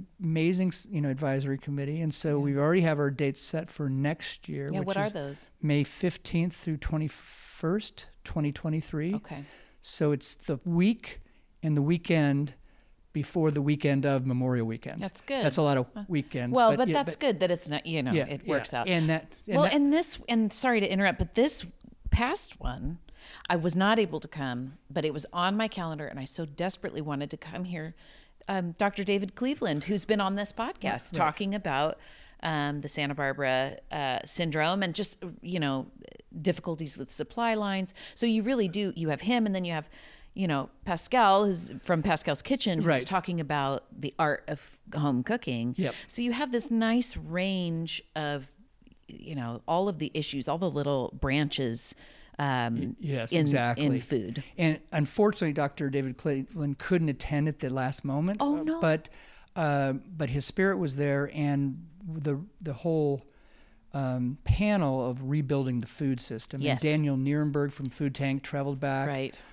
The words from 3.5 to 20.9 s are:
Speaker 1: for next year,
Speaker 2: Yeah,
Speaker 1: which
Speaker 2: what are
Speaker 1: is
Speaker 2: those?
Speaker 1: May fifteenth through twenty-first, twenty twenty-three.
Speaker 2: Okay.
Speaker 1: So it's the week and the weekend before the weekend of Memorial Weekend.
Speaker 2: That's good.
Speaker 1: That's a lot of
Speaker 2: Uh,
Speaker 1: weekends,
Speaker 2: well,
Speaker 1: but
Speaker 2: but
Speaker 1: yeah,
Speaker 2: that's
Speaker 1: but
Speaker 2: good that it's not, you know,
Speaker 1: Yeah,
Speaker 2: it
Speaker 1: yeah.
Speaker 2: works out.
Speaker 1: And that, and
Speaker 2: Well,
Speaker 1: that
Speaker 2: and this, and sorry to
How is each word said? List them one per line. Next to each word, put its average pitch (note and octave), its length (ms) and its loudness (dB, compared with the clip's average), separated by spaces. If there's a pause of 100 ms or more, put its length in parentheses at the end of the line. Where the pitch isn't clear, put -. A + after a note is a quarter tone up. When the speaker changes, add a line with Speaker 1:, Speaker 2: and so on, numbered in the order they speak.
Speaker 1:
for D3 180 -4
next C#3 580 -2
year, C#3+ 240 -6
Speaker 2:
Yeah, F#3+ 100 -2
Speaker 1:
which F3+ 80 -2
Speaker 2:
what G3 100 0
are G3+ 80 2
Speaker 1:
is G#3 60 -2
Speaker 2:
those? C#3+ 380 -10 (120)
Speaker 1:
May D3 220 4
fifteenth E3+ 720 -2
through D#3 220 -4
twenty-first, - 1300 -4 (180)
twenty D3 280 -2
twenty-three. D#3+ 640 -2
Speaker 2:
Okay. C#3+ 300 -8 (360)
Speaker 1:
So - 320 0
it's - 220 -4
the - 300 -4
week F#3 560 2 (420)
and D#3 140 2
the C#3+ 60 4
weekend D3 720 2 (580)
before D#3 380 2
the D3 120 0
weekend C#3+ 420 2
of C3+ 220 2
Memorial B2+ 400 2
Weekend. - 320 -6
Speaker 2:
That's - 240 -6
good. C4 220 -2
Speaker 1:
That's C#3 120 2
a E3+ 60 4
lot C#3 160 4
of B2 80 0 (100)
Speaker 2:
Uh, G#3 120 -8
Speaker 1:
weekends, C3+ 460 -2
Speaker 2:
well, A#3+ 180 8
Speaker 1:
but - 60 2
Speaker 2:
but B3 100 4
Speaker 1:
yeah, E3+ 60 2
Speaker 2:
that's D4 220 0
Speaker 1:
but - 100 -14
Speaker 2:
good G3+ 140 2
that F3+ 100 4
it's E3 200 0
not, D3 160 -4
you D#3+ 160 0
know, B2+ 100 0
Speaker 1:
Yeah, D3 140 2
Speaker 2:
it C#3 180 -8
Speaker 1:
yeah. - 60 -6
Speaker 2:
works C#3 240 -2
out. A#2+ 140 -2
Speaker 1:
And E3 200 4
that, D#3+ 240 -2 (140)
and G#3 100 0
Speaker 2:
Well, D4+ 80 6
Speaker 1:
that G3 80 4
Speaker 2:
and C#4+ 200 4
this, E4+ 260 2 (100)
and A3+ 240 2
sorry A#3+ 280 2
to G3 100 0